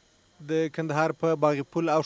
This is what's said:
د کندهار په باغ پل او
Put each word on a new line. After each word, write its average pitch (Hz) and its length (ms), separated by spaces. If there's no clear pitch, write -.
د 160 260
کندهار 156 440
په 160 220
باغ 147 180
پل 165 220
او - 80